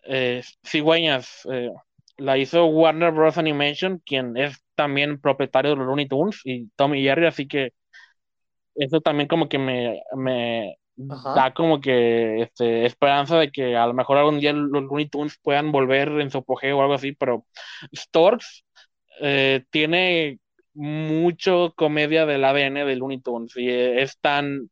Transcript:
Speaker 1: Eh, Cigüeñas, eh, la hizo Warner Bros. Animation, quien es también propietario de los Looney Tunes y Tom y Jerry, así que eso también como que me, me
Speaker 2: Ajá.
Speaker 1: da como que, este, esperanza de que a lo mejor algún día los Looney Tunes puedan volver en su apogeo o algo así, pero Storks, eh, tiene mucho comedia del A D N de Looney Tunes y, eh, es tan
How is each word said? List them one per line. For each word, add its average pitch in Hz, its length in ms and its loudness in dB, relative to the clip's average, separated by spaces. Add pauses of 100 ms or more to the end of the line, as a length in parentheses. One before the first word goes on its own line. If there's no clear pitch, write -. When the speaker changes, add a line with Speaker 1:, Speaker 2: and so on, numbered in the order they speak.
Speaker 1:
Eh, 123 380 -4 (240)
Cigüeñas, 156 760 0 (100)
eh, 123 180 -4 (480)
la 135 200 0
hizo 165 280 2
Warner 160 460 4
Bros. 156 260 2
Animation, 156 680 -2
quien 127 320 -4
es 139 260 -4 (120)
también 143 440 0
propietario 139 520 0
de 147 60 2
los 135 100 -2
Looney 139 200 -2
Tunes 147 380 -2
y 123 300 -8
Tom 143 200 2
y 135 80 0
Jerry, 139 240 2
así 147 200 -4
que 135 260 -4 (1000)
eso 147 260 0
también 147 260 0
como 160 220 0
que 143 80 -2
me, 123 440 -2 (140)
me 120 600 -4 (320)
Speaker 2:
Ajá. 131 240 -10
Speaker 1:
da 131 200 2
como 160 280 2
que, 117 600 2
este, 117 420 -2
esperanza 143 540 2
de 151 120 2
que 127 240 -2
a 117 120 2
lo 120 60 -2
mejor 127 240 2
algún 147 220 4
día 147 140 0
los 143 300 -2
Looney 147 260 -4
Tunes 147 320 -8
puedan 147 300 0
volver 135 380 2 (120)
en 139 100 -4
su 139 80 -4
apogeo 135 380 -2
o 139 40 4
algo 139 140 2
así, 139 180 -6
pero 123 320 -2 (500)
Storks, - 680 0 (560)
eh, 135 500 2
tiene 160 680 0 (340)
mucho 160 1040 0
comedia 151 480 2
del 139 200 0
A 135 80 4
D 143 120 2
N 139 200 -4
de 139 100 0
Looney 131 260 -6
Tunes 117 360 -8
y, 123 120 -2
eh, 123 340 0
es - 160 -8
tan 143 520 -2